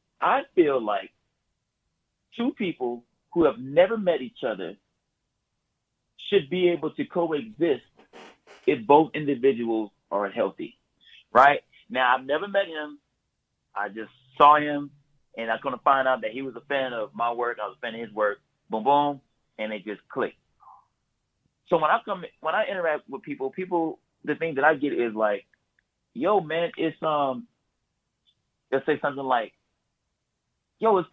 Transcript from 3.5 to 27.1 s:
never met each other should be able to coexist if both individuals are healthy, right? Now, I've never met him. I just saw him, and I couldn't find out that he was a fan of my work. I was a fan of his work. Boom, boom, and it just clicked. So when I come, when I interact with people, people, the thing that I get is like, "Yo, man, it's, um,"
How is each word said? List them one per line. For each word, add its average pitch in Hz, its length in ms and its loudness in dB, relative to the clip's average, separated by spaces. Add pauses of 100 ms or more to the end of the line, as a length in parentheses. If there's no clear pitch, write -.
never 165 380 2
met 175 240 0
each 120 240 -12
other 95 300 -6 (1500)
should 165 200 2
be 180 180 2
able 165 240 0
to 143 140 -6
coexist 147 800 -2 (840)
if 120 180 0
both 147 280 6
individuals 120 760 0 (220)
are 101 180 -2
healthy, 98 480 -4 (540)
right? 135 300 6 (280)
Now, 127 240 2
I've 131 120 0
never 156 240 -2
met 196 160 0
him. 151 340 -10 (760)
I 101 140 -4
just 104 240 -12 (260)
saw 147 220 8
him, 147 320 -4 (460)
and 113 120 -6
I 113 100 -2
couldn't 127 240 -6
find 135 260 2
out 127 120 0
that 110 100 -6
he 127 100 -8
was 131 140 -10
a 117 120 -16
fan 135 240 -4
of 110 220 -8
my 117 180 -2
work. 120 320 -4
I 101 40 -4
was 92 100 -14
a - 20 -20
fan 117 160 -10
of 117 60 -10
his 110 100 -12
work. 104 280 -2 (300)
Boom, 110 140 -4
boom, 143 380 2 (360)
and 110 140 -8
it 101 140 -12
just 104 240 -10
clicked. - 260 -6 (1300)
So 175 80 4
when 156 120 0
I 220 140 2
come, 185 220 -8 (160)
when 160 120 -4
I 208 160 -2
interact 170 400 -4
with 127 120 -10
people, 135 280 -8
people, 175 500 -4 (260)
the 147 100 -2
thing 160 200 -4
that 131 100 2
I 156 100 6
get 139 160 -2
is 117 240 -2
like, 107 300 0 (680)
"Yo, 180 280 0
man, 160 340 -4
it's, 156 260 -4
um," 139 460 -2 (1200)